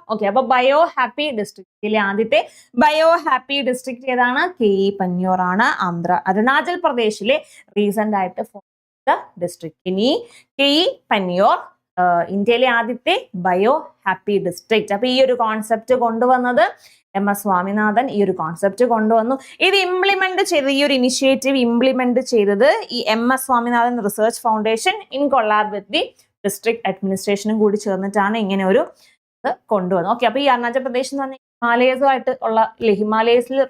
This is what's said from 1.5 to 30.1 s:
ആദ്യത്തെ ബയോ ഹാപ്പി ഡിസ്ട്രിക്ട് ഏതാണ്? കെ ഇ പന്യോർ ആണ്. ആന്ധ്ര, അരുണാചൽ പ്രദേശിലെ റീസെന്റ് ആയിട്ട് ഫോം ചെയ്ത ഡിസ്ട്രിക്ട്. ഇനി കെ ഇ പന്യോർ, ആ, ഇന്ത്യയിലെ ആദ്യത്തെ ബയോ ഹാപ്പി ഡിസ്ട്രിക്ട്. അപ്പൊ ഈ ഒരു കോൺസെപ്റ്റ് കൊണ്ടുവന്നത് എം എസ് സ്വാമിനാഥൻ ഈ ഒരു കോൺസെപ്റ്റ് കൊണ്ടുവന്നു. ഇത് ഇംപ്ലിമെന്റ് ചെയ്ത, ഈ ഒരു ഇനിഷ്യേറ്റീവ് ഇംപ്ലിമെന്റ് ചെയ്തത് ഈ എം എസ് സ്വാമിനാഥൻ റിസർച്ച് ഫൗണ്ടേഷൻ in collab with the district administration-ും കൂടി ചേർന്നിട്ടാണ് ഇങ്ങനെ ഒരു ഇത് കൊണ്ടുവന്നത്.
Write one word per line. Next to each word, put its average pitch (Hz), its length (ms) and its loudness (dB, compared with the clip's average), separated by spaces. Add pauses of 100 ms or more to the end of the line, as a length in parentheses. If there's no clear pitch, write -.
ആദ്യത്തെ 220 500 0 (260)
ബയോ 311 400 4
ഹാപ്പി 285 460 -2
ഡിസ്ട്രിക്ട് 254 500 -4
ഏതാണ്? 254 520 0
കെ - 20 4
ഇ 196 320 2
പന്യോർ 185 440 0
ആണ്. 190 420 0
ആന്ധ്ര, 175 440 -2
അരുണാചൽ 277 560 0
പ്രദേശിലെ 240 640 -2 (320)
റീസെന്റ് 208 400 0
ആയിട്ട് 185 240 -4
ഫോം 208 200 -14
ചെയ്ത - 840 -6
ഡിസ്ട്രിക്ട്. 170 420 -10
ഇനി 233 420 0 (320)
കെ 277 40 0
ഇ 320 340 2 (140)
പന്യോർ, 202 460 2 (420)
ആ, 175 220 2
ഇന്ത്യയിലെ 233 460 0
ആദ്യത്തെ 247 680 -2
ബയോ 196 600 0 (120)
ഹാപ്പി 190 400 -2
ഡിസ്ട്രിക്ട്. 208 460 -2
അപ്പൊ 220 140 -2
ഈ 254 140 2
ഒരു 254 120 4
കോൺസെപ്റ്റ് 220 600 -2
കൊണ്ടുവന്നത് 247 760 2 (440)
എം 202 140 -2
എസ് 202 140 -4
സ്വാമിനാഥൻ 208 680 0
ഈ 202 120 0
ഒരു 190 80 0
കോൺസെപ്റ്റ് 180 540 -2
കൊണ്ടുവന്നു. 226 500 2 (240)
ഇത് 370 160 2
ഇംപ്ലിമെന്റ് 370 680 0
ചെയ്ത, 339 240 0
ഈ 277 180 2
ഒരു 285 100 2
ഇനിഷ്യേറ്റീവ് 262 640 2
ഇംപ്ലിമെന്റ് 247 640 2
ചെയ്തത് 247 720 2
ഈ 240 160 -6
എം 233 260 0
എസ് 262 120 -4
സ്വാമിനാഥൻ 240 580 0
റിസർച്ച് 214 380 -2
ഫൗണ്ടേഷൻ 226 760 -2
in 277 60 -4
collab 214 500 0
with 202 140 -8 (120)
the 349 60 0 (440)
district 226 320 -4 (100)
administration-ും 202 680 -4
കൂടി 208 160 2
ചേർന്നിട്ടാണ് 202 640 -2
ഇങ്ങനെ 196 300 -2
ഒരു 254 200 2 (340)
ഇത് - 340 -8 (100)
കൊണ്ടുവന്നത്. 185 460 -2